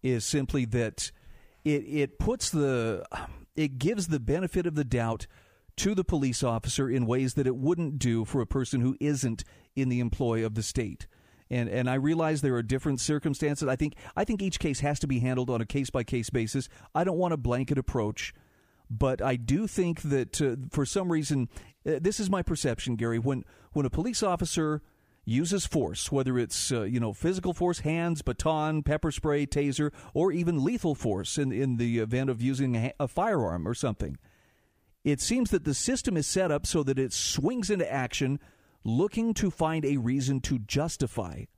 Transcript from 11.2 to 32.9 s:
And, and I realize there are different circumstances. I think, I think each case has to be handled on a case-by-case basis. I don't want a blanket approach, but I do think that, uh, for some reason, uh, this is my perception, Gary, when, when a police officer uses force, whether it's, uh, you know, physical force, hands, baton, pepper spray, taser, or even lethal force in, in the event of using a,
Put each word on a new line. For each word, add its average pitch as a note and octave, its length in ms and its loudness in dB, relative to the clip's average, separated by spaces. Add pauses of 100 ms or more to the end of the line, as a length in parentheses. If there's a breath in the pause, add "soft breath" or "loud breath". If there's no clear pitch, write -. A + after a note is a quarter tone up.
And, A#2+ 200 0
and B2 200 0
I B2+ 60 2
realize D#3 460 2
there C3+ 140 2
are A#2+ 80 0
different C3 360 0
circumstances. D3 680 0
I C3 80 2
think, D3+ 200 -2 (200 loud breath)
I - 80 0
think G#3+ 180 -2
each F#3+ 180 -2
case C#3+ 200 0
has D3 220 0
to D3+ 60 -2
be C3 120 2
handled B2+ 300 0
on A#2 120 0
a A2+ 40 -2
case-by-case B2 640 -2
basis. B2 380 -2 (280 loud breath)
I C#3+ 80 2
don't F3+ 140 0
want F3 160 2
a D#3 40 -2
blanket B2+ 400 0
approach, A2+ 560 -2 (560 soft breath)
but C3 320 0
I B2+ 140 2
do C3+ 320 2
think E3+ 340 0
that, C#3 400 0
uh, C3 140 2 (160)
for C#3+ 140 2
some F3+ 260 0
reason, C#3+ 360 2 (380 loud breath)
uh, D3 160 0
this G3 180 0
is G3+ 100 0
my F#3 120 2
perception, B2+ 540 -2
Gary, A#2 240 0
when, B2+ 240 0 (300 loud breath)
when D3 120 2
a C3 40 2
police G#3+ 340 -2
officer E3 580 0 (440 soft breath)
uses E3 400 2
force, - 460 -2
whether C3 280 2
it's, - 320 -2
uh, A#2+ 120 0
you A#2 160 0
know, A2 140 -2
physical F3+ 400 -2
force, F3+ 260 0
hands, E3 420 -2
baton, D#3 600 0
pepper D3+ 300 0
spray, D3 340 0
taser, C#3+ 480 0 (200 loud breath)
or F3 180 2
even E3 320 2
lethal E3+ 320 0
force G2+ 420 -2
in, C#3+ 140 0
in B2 260 0
the A#2 220 2
event B2 300 0
of A#2 120 -2
using C3 340 0
a, A#2 240 0